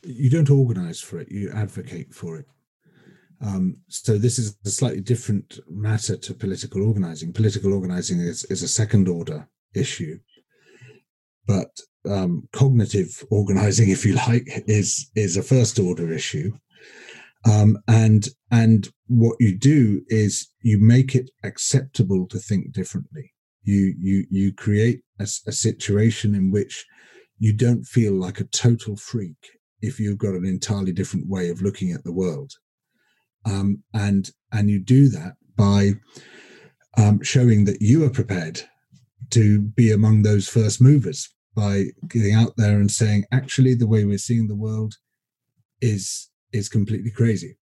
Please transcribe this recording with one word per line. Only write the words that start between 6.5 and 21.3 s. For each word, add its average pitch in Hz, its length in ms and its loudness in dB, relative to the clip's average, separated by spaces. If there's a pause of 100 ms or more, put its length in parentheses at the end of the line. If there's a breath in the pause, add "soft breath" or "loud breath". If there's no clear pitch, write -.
organizing. 87 460 -4
Political 98 420 0
organizing 90 460 -4
is, 87 260 -6
is 85 180 -6
a 80 40 -6
second 104 400 2
order 78 400 -8 (260)
issue, 82 460 -6 (1300 soft breath)
but, - 320 -4 (300)
um, 92 420 -4
cognitive 113 800 0
organizing, 101 600 2
if 95 140 -2
you 95 100 2
like, 120 340 0 (180)
is, 104 480 -2
is 98 220 -2
a 95 60 -4
first 123 360 2
order 85 320 -2
issue. 80 400 -6 (1000 loud breath)
Um, 107 280 4 (100)
and, 110 400 4 (240)
and 113 380 4 (180)
what 113 320 2
you 98 180 2
do 127 520 4
is 107 400 -2 (120)
you 107 160 2
make 127 380 6
it 127 140 0 (140)